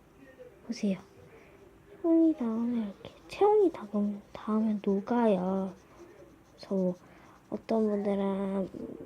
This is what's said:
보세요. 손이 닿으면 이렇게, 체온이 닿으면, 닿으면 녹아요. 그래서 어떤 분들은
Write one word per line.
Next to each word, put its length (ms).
보세요. 320
손이 360
닿으면 560
이렇게, 120
체온이 440
닿으면, 480
닿으면 500
녹아요. 880
그래서 400
어떤 380
분들은 840